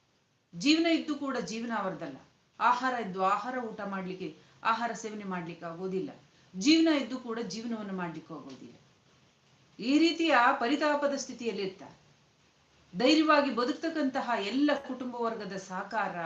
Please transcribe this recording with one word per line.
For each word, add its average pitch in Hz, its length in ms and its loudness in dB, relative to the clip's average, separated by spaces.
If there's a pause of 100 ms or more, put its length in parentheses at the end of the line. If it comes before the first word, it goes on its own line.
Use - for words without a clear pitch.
(540)
ಜೀವನ 302 320 4
ಇದ್ದು 302 280 2
ಕೂಡ 269 240 -4
ಜೀವನ 226 400 -6
ಅವರದಲ್ಲ. 160 380 -6 (440)
ಆಹಾರ 247 340 2
ಇದ್ದು 190 300 -2
ಆಹಾರ 220 340 0
ಊಟ 220 220 -6
ಮಾಡ್ಲಿಕ್ಕೆ, 190 560 -6 (280)
ಆಹಾರ 226 280 0
ಸೇವನೆ 208 320 -8
ಮಾಡ್ಲಿಕ್ಕೆ 175 420 -8
ಆಗೋದಿಲ್ಲ, 185 440 -4 (460)
ಜೀವನ 311 380 4
ಇದ್ದು 254 240 -2
ಕೂಡ 233 220 -8
ಜೀವನವನ್ನು 208 520 -6
ಮಾಡ್ಲಿಕ್ಕೆ 165 420 -8
ಆಗೋದಿಲ್ಲ. 123 400 -16 (1040)
ಈ 262 180 4
ರೀತಿಯ 330 380 4 (240)
ಪರಿತಾಪದ 285 560 2
ಸ್ಥಿತಿಯಲ್ಲಿ 226 460 -6
ಇರ್ತಾರೆ. - 360 -10 (1000)
ಧೈರ್ಯವಾಗಿ 285 560 6
ಬದುಕ್ತಕ್ಕಂತಹ 269 760 -2 (100)
ಎಲ್ಲ 254 300 2 (180)
ಕುಟುಂಬ 247 260 -8
ವರ್ಗದ 208 420 -4
ಸಹಕಾರ, 190 680 -6